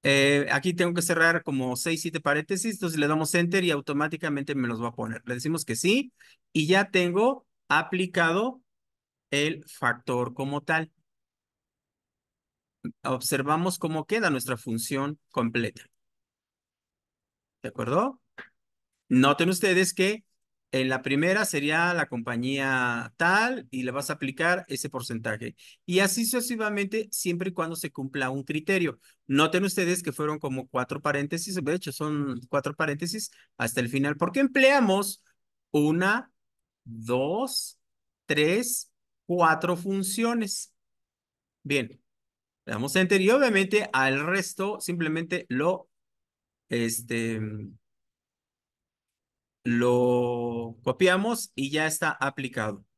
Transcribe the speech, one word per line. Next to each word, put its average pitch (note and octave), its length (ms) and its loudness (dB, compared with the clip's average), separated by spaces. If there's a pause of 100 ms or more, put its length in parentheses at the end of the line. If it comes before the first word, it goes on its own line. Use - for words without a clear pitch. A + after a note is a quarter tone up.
Eh, C#3+ 460 4
aquí F3 240 2
tengo F3 180 2
que F3 100 0
cerrar E3 420 4
como B2+ 320 -2
seis, E3 260 -2
siete D#3+ 180 -4
paréntesis, F3 540 0
entonces E3 240 -4
le D3 80 2
damos D#3 300 0
enter F3 260 2
y F3 80 2
automáticamente D3 840 -4
me B2+ 100 -2
los A#2 160 -4
va A#2+ 60 -4
a A#2 60 -8
poner. A2+ 300 -8
Le B2 100 -6
decimos D3+ 300 -4
que A2+ 120 -4
sí B3 360 0 (400)
y D#3 140 2
ya G3 240 4
tengo G3 560 2 (220)
aplicado F3+ 920 0 (680)
el D3+ 380 -2
factor B2 680 -2
como C#3 280 -6
tal. D#3+ 280 -2 (2250)
Observamos C#3+ 760 -2
cómo D#3 280 -4
queda G#3+ 240 0
nuestra B2+ 260 -2
función C3+ 640 -4 (100)
completa. A#2 580 -4 (1700)
¿De A#2+ 60 -10
acuerdo? D#3+ 520 -2 (880)
Noten C#3+ 420 4
ustedes F#3 440 2
que G#3 300 0 (480)
en C3 160 0
la B2+ 140 -2
primera E3+ 420 2
sería D#3+ 480 0
la D#3 160 0
compañía B2 1120 -2
tal G#3+ 520 2
y B2+ 120 -6
le B2+ 80 -2
vas C#3 180 -6
a D3+ 60 -4
aplicar E3 540 0
ese C#3 200 -8
porcentaje. A#2 680 -8 (300)
Y F3+ 160 2
así G3+ 240 2
sucesivamente, A3 880 -2
siempre F3+ 380 -2
y - 20 -16
cuando E3 240 -4
se - 160 -8
cumpla C3+ 380 -4
un C#3 120 -4
criterio. D#3+ 560 0 (280)
Noten D#3+ 380 4
ustedes F3+ 380 0
que C3 100 -4
fueron D3+ 260 -4
como C3 300 -6
cuatro C3 340 -4
paréntesis, D3+ 600 -2
de D3 120 0
hecho F#3 180 -4
son C#3+ 560 -4
cuatro C#3+ 260 -2
paréntesis D3 560 -4 (280)
hasta A#2+ 220 -2
el A#2+ 100 -2
final. C#3 260 0
¿Por F3 160 -2
qué C4+ 80 0
empleamos C4 800 4 (500)
una, F3 600 2 (520)
dos, B2+ 920 -4 (460)
tres, F3+ 680 0 (360)
cuatro E3+ 500 2
funciones? G3 960 -2 (920)
Bien, C#3 380 -2 (640)
le - 80 -8
damos B2 240 -2
enter F#3+ 240 4
y F#3+ 80 4
obviamente G#3+ 640 4
al C3+ 340 2
resto F#3+ 540 -4
simplemente E3+ 680 -2
lo, D3+ 400 0 (800)
este, A#2 720 -2 (2250)
lo A#2+ 1160 2
copiamos F#3 720 0
y C3+ 160 -4
ya D#3 160 0
está D#3 240 -2
aplicado. B2 760 -6 (140)